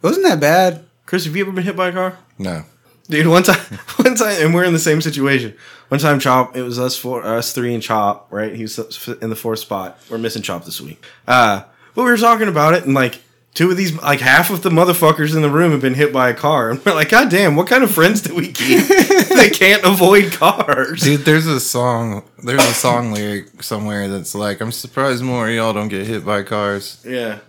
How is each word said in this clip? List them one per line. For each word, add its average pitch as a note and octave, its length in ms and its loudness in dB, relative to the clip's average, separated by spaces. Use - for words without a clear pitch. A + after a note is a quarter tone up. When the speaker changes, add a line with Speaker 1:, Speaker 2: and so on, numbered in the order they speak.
Speaker 1:
It D#3+ 40 -2
wasn't F#4 200 0
that F#3 140 2
bad. E3+ 440 2
Speaker 2:
Chris, E3+ 180 -4
have D#3 120 -6
you G3 80 -2
ever F#3+ 80 -10
been F#3 120 -4
hit F#3 120 -6
by F#3 120 -2
a F3 40 -6
car? F#3 260 -6
Speaker 3:
No. F2+ 260 -8
Speaker 2:
Dude, D#3 180 2
one E3+ 160 6
time, F#3 180 2
<laughs> - 360 -16
one B3+ 180 2
time, G#3+ 280 -2
and D#3+ 120 2
we're F3 100 2
in F3 80 2
the D#3+ 60 0
same D#3 220 0
situation. C#3 540 -2
One C#3 120 0
time, D3 200 2
Chop, B2+ 360 0
it B2+ 60 -8
was B2 160 -8
us B2+ 180 -4
four, B2 280 -8
us A2+ 280 -4
three A#2+ 220 -4
and A2 80 -6
Chop, G#2 480 -2
right? G#2 240 -8
He A2+ 80 -12
was A2 160 -12
in A2+ 100 -6
the A2 60 -6
fourth A2 240 -6
spot. F#2+ 380 -10
We're A#2 80 -10
missing A2+ 240 -6
Chop F2 220 -8
this - 160 -14
week. - 240 -20
Uh, A2+ 340 4
but A#3+ 100 -2
we B3 60 2
were A#3+ 60 4
talking A3 320 2
about D#3 260 2
it, E3+ 100 -2
and, C3+ 100 0
like, B2+ 260 -2
two E3+ 180 0
of F3+ 60 0
these, F3+ 240 -4
like, C#3+ 200 0
half C#3 300 4
of F#3 120 -4
the F#3 80 0
motherfuckers D#3+ 680 2
in D#3 60 2
the D3 80 2
room D#3+ 220 2
have C3+ 100 0
been C3 120 0
hit C#3 180 2
by B2+ 180 2
a A#2 40 -2
car. C3+ 360 0
<laughs> - 0 -
And B2 140 -6
we're G3 100 2
like, D#3 160 0
"God B3 200 4
damn, F3+ 260 2
what F3 120 0
kind C4 160 4
of G3+ 60 0
friends G3 320 2
do E3 120 -8
we E3+ 160 -4
keep - 280 2
<laughs> - 100 2
that F#4 640 4
can't G3 320 4
avoid F#3+ 480 4
cars?" D3+ 680 0
Speaker 3:
Dude, C#3+ 240 2
there's D#3 200 4
a C#3+ 140 -2
song, A#2 600 -2
there's B2+ 220 0
a B2 80 0
song A#2+ 400 -2
lyric G#2 500 -8
somewhere G#2 460 -6
that's G2 260 -8
like, G#2 280 -6
"I'm A2+ 100 -6
surprised B2+ 500 -4
more B2 260 -4
of A#2 60 -4
y'all A2+ 200 -2
don't G#2 140 -4
get G2+ 180 -8
hit A2 180 -8
by G2+ 200 -4
cars." G2+ 600 -6
Speaker 2:
Yeah. A#2 420 -8